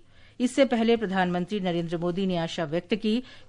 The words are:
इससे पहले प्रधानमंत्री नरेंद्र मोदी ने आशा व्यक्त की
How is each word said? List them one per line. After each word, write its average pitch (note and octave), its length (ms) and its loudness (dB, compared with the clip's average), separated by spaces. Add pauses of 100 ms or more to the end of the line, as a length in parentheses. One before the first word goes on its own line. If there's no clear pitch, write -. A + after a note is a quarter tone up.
(400)
इससे B3+ 260 4
पहले A#3 320 4
प्रधानमंत्री F#3 600 0
नरेंद्र F3 380 -2
मोदी F3 280 -2
ने F#3 120 0
आशा E3 280 -2
व्यक्त E3+ 300 -2
की A3 280 0 (260)